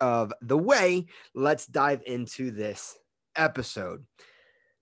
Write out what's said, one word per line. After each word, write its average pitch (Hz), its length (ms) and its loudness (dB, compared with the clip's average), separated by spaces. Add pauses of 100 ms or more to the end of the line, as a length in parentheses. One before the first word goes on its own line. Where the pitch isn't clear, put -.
of 117 400 2
the 127 160 2
way, 180 500 4 (280)
let's 147 320 0
dive 143 380 2
into 123 460 -6
this 104 460 -8 (380)
episode. 139 720 -2 (760)